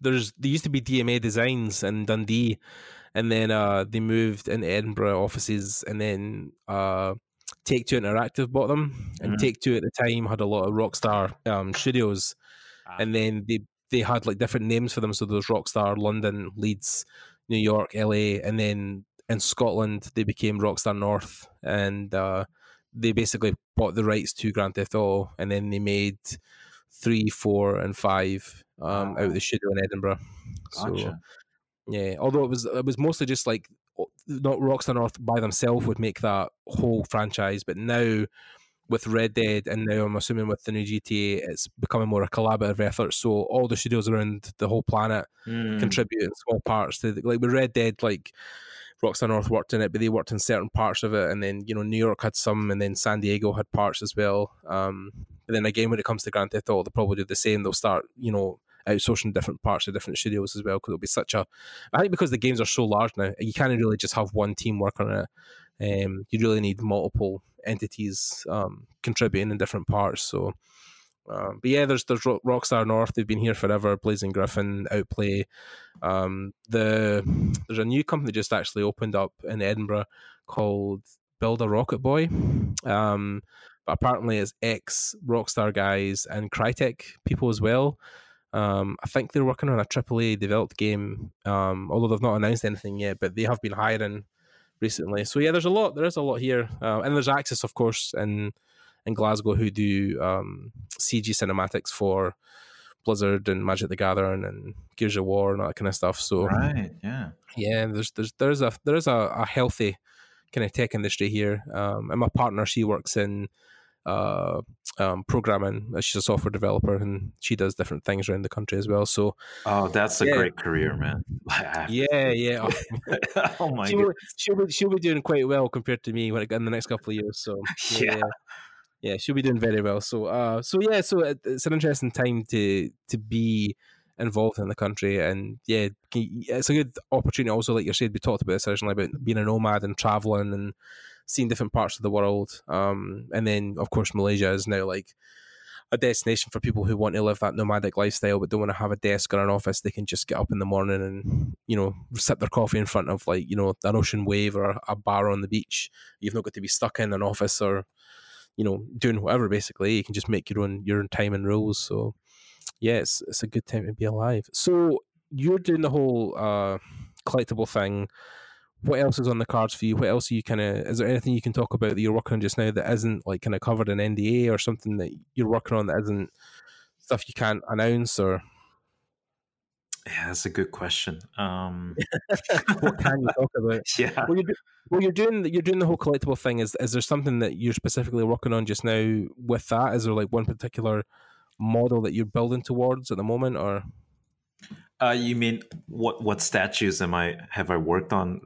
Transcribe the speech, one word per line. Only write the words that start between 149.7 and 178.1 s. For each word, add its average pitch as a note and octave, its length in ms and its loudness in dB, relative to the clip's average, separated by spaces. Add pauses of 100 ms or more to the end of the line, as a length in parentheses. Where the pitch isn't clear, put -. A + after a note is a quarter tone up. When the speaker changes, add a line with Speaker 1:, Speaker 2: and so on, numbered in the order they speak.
Speaker 1:
They G2+ 100 -2
can G#2 160 -6
just - 200 -4
get - 120 -2
up G2+ 140 0
in G2+ 60 0
the F#2+ 80 0
morning G2 360 2
and, - 540 -2 (100)
you A2+ 100 2
know, G2 180 2 (200)
sip A#2 240 0
their G#2 100 0
coffee A2 300 2
in G#2 80 0
front F2+ 220 0
of, F#2 180 -2
like, E2+ 220 0
you G2+ 80 -2
know, G2 260 2
an G#2 140 2
ocean G#2+ 280 2
wave G2+ 320 2
or G2+ 300 0
a G#2 80 -2
bar G2+ 360 2
on G2+ 100 0
the G2 80 -4
beach. - 420 -2 (300)
You've G2+ 140 -4
not A2 100 -2
got G#2 100 -10
to G#2 60 -12
be F#2+ 80 -10
stuck - 320 -2
in G#2+ 120 0
an G2+ 100 -2
office G2+ 380 0
or, G2 260 0 (680)
you G#2+ 80 0
know, G2+ 200 0 (140)
doing A2+ 240 2
whatever. A2 260 2
Basically, G2+ 480 0
you G2 80 0
can G#2 100 -8
just G2+ 140 -4
make G#2 220 0
your G#2 140 0
own, G2 200 -4
your G2+ 140 2
own G2+ 100 0
time G#2 260 0
and G2 120 -2
rules. G#2+ 320 2
So A2 360 -4 (640)
yeah, A#2 140 2
it's, - 340 -2
it's - 160 -6
a - 20 -6
good A2 200 -2
time G#2+ 200 -4
to A2 60 -6
be G#2+ 120 -4
alive. A2 480 0
So E3+ 460 2 (320)
you're D3+ 280 2
doing E3+ 240 0
the D3+ 80 2
whole, B2+ 460 2
uh, G2+ 420 0 (480)
collectible A2+ 420 0
thing. G2+ 400 0 (760)
What - 160 2
else C#3 220 2
is B2 80 2
on A#2+ 100 0
the A2+ 80 0
cards A2+ 280 0
for - 100 -6
you? A2 100 4
What G#2+ 140 2
else A#2+ 240 2
are - 20 0
you A2 80 0
kinda, G#2 460 0
is A2+ 100 -2
there A2+ 80 2
anything B2 280 2
you A#2 60 2
can A#2 120 -2
talk A#2 200 0
about A2+ 180 2
that G#2 100 -2
you're G#2+ 120 2
working A2+ 220 0
on A2 60 0
just G2 180 -2
now A2 140 2
that G#2+ 200 0
isn't, A2 320 0
like, F#2+ 180 -4
kinda G2+ 180 -2
covered A2 280 0
in G2+ 120 0
N G#2 160 0
D A#2 300 2
A A#2 60 4
or G#2 60 2
something A2 380 -2
that F2+ 160 -4 (220)
you're A#2+ 140 0
working A2+ 300 0
on G#2 80 0
that F2 140 2
isn't G2+ 300 -2 (680)
stuff - 300 -4
you - 60 -16
can't G#2+ 340 0
announce A#2 500 2